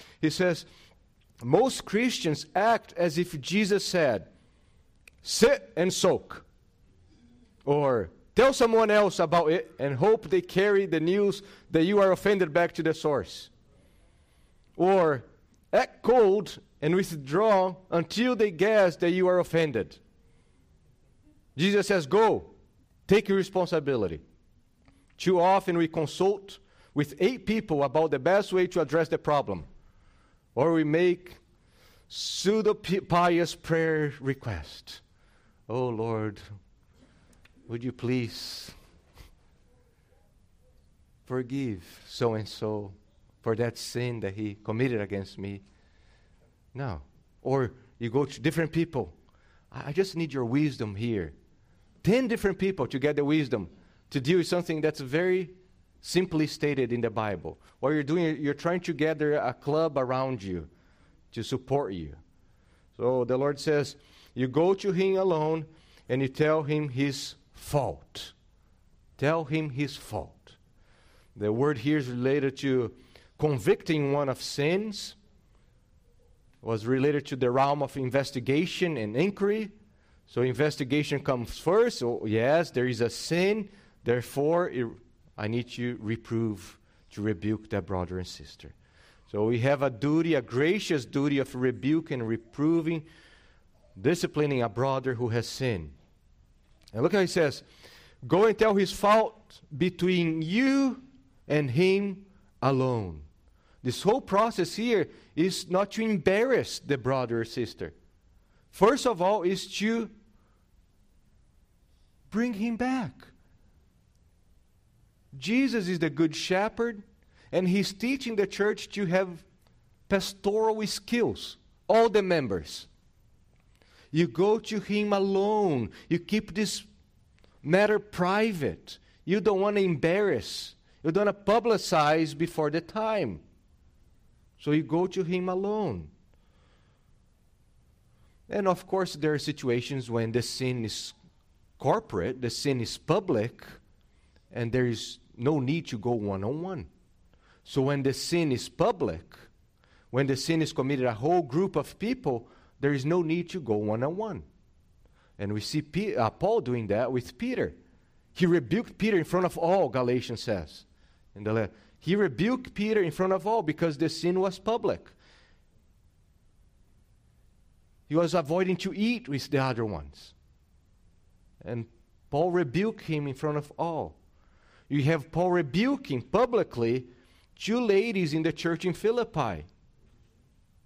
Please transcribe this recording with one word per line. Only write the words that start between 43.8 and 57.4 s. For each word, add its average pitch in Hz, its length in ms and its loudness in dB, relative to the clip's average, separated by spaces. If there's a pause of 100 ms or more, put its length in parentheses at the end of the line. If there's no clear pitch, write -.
that 98 140 -6
he 104 220 -6
committed 113 440 -2
against 98 380 -6
me?" 98 240 -10 (1120)
No. 113 280 -8 (400)
Or 131 320 0 (240)
you 117 120 -4
go 135 140 2
to 139 160 -10
different 156 320 0
people. 151 400 -2 (580)
"I, 131 200 -12
I - 20 -6
just 190 240 0
need 160 160 -4
your 131 140 -2
wisdom 127 500 -2
here." 101 360 -4 (720)
Ten 240 260 2
different 202 300 -2
people 190 300 -2
to 143 100 -4
get 143 180 0
the 143 80 2
wisdom 131 440 0 (420)
to 143 100 -2
deal 147 180 2
with 165 80 0
something 170 360 -2
that's 151 180 0
very 175 500 0 (520)
simply 170 440 0
stated 135 460 -2
in 120 80 -2
the 117 80 0
Bible. 101 500 -6 (220)